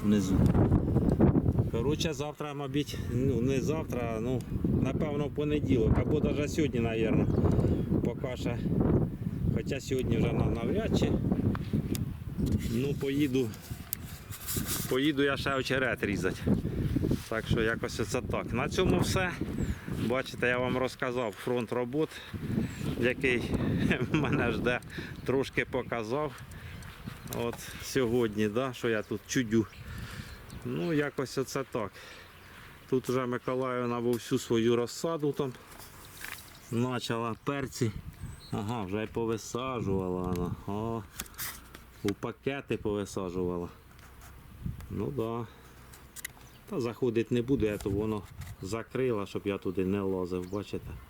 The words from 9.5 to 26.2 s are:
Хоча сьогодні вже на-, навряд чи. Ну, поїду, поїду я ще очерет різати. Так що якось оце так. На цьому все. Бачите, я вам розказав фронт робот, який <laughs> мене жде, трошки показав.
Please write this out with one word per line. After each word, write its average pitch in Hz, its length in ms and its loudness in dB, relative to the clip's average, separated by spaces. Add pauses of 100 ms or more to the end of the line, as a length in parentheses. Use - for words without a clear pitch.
Хоча - 260 0
сьогодні 123 360 0
вже 110 160 4
на-, - 120 2
навряд - 540 2
чи. - 140 4 (1600)
Ну, 135 200 0
поїду, 139 540 2 (1400)
поїду 139 340 4
я 139 140 4
ще 139 180 0
очерет 131 500 0
різати. 98 360 0 (880)
Так 113 180 -2
що - 160 2
якось 113 380 0
оце 117 200 -2
так. 101 320 -4
На 131 160 0
цьому 180 320 4
все. 185 300 2 (760)
Бачите, 123 420 0
я 123 100 2
вам 127 180 0
розказав 127 560 -2
фронт 123 400 -2
робот, 123 360 0 (920)
який 123 420 2 (360)
<laughs> 123 340 2
мене 135 400 2
жде, 120 280 0 (440)
трошки 127 400 0
показав. 123 680 -2 (1040)